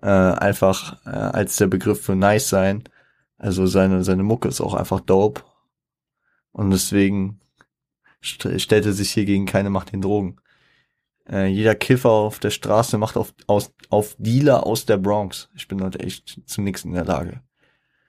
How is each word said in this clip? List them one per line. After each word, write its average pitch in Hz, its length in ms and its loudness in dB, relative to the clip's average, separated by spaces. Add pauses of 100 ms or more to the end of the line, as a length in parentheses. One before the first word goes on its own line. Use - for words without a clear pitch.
äh, 107 80 -6
einfach, 95 960 2
äh, - 40 -14
als 104 460 -2
der 101 120 4
Begriff 98 340 0
für 95 160 -2
nice 104 320 2
sein. 98 340 0 (540)
Also 92 280 0
seine, 92 380 4
seine 95 200 0
Mucke 110 260 0
ist - 100 -6
auch - 140 -4
einfach 92 260 -2
dope. 98 440 2 (1120)
Und 101 140 0
deswegen 98 680 2 (840)
st-, - 360 -6
stellt 107 260 -2
er 104 80 -2
sich 98 180 -6
hier 107 140 -2
gegen 98 220 -2
keine 98 240 -2
macht 98 200 -6
den 98 100 -8
Drogen. 98 360 -4 (880)
Äh, 98 200 -2
"Jeder 107 260 2
Kiffer 123 380 2
auf 107 260 2
der 107 140 -4
Straße 107 480 0
macht 107 180 -4
auf, 101 160 -4 (140)
aus, 104 260 0 (160)
auf - 300 0
Dealer 127 480 2
aus 113 180 -2
der 104 120 2
Bronx." 98 580 -4
Ich - 120 -18
bin 95 160 -6
heute 92 160 -8
echt - 460 -14
zu - 160 -8
nix 98 240 -6
in - 80 -8
der 87 120 -2
Lage. 87 360 -4 (680)